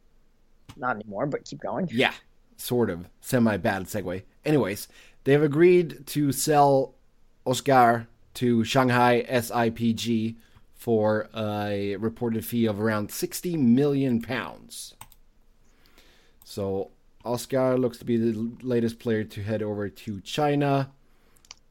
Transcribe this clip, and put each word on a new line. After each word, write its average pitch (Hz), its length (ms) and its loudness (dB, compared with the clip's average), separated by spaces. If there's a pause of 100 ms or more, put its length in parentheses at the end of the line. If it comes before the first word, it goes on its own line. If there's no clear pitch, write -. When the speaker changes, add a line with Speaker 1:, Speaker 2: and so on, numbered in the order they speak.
(760)
Speaker 1:
Not 127 200 -4
anymore, 104 300 -8
but - 200 -6
keep - 140 -14
going. 123 300 -6
Speaker 2:
Yeah, 117 220 0 (460)
sort 120 320 0
of. 87 180 -10 (140)
Semi-bad 104 600 0
segue. 92 380 -8 (220)
Anyways, 107 420 0 (380)
they've 143 180 4
agreed 170 680 4
to 143 220 0
sell 139 640 4 (520)
Oscar 120 600 4 (280)
to 120 300 2
Shanghai 123 640 4
S 123 240 -2
I 117 200 0
P 117 240 0
G 113 420 -4 (380)
for 107 600 0
a 104 600 -4
reported 113 480 -4
fee 117 220 0
of 104 140 -2
around 107 300 -2
sixty - 460 -6
million 135 640 2
pounds. 78 760 -8 (1500)
So 98 460 -6 (340)
Oscar 127 540 0
looks 120 200 0
to - 60 -18
be 120 120 0
the 113 220 0
l-, 117 120 -4 (120)
latest 117 360 0
player 110 260 -2
to 104 180 -12
head 107 200 -4
over 104 260 -4
to 98 320 -12
China. 143 720 0 (800)